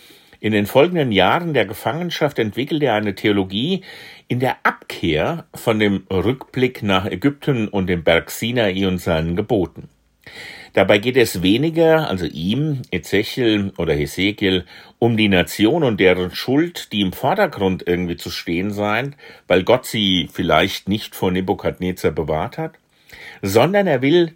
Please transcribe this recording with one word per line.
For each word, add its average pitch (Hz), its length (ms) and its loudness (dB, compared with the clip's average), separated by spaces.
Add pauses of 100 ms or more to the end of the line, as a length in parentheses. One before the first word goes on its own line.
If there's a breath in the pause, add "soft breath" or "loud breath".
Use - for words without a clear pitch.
(420 soft breath)
In 110 100 -2
den 104 140 2
folgenden 147 460 2
Jahren 127 420 2
der 113 120 2
Gefangenschaft 151 760 -4
entwickelte 135 480 -2
er 113 60 2
eine 104 220 0
Theologie 104 680 0 (460 loud breath)
in 123 120 -2
der 127 240 -2
Abkehr 90 880 -2
von 110 260 -2
dem 101 320 2
Rückblick 123 720 -2
nach 95 220 2
Ägypten 117 600 -2
und 95 200 -2
dem 87 160 -2
Berg 82 260 2
Sinai 107 560 -2
und 92 140 0
seinen 85 360 -2
Geboten. 101 540 -4 (840 loud breath)
Dabei 104 260 4
geht 123 180 0
es 110 240 2
weniger, 156 680 2
also 90 160 -4
ihm, 123 560 -2 (100)
Ezechiel 104 840 0
oder 80 160 0
Hesekiel, 92 720 0 (340 loud breath)
um 117 180 2
die 107 120 4
Nation 104 540 2
und 107 160 0
deren 90 360 4
Schuld, 160 560 -4
die 104 100 0
im 92 120 0
Vordergrund 131 760 -2
irgendwie 87 300 -2
zu - 120 -10
stehen 90 440 -4
scheint, 107 420 -4 (320 loud breath)
weil 95 160 4
Gott 120 220 2
sie 95 460 0
vielleicht 85 580 0
nicht 104 260 -4
vor 95 160 -2
Nebukadnezar 90 800 -2
bewahrt 80 460 -4
hat, 160 160 -8 (680 loud breath)
sondern 151 460 2
er 131 140 2
will 160 340 4